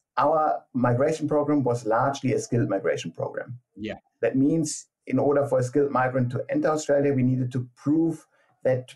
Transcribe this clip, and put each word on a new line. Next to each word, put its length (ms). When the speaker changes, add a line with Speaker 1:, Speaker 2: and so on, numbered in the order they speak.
Speaker 1:
Our 460
migration 540
program 360
was 220
largely 480
a 60
skilled 300
migration 420
program. 480
Speaker 2:
Yeah. 200
Speaker 1:
That 140
means 520
in 100
order 280
for 140
a 40
skilled 280
migrant 400
to 180
enter 180
Australia, 460
we 100
needed 300
to 220
prove 520
that 320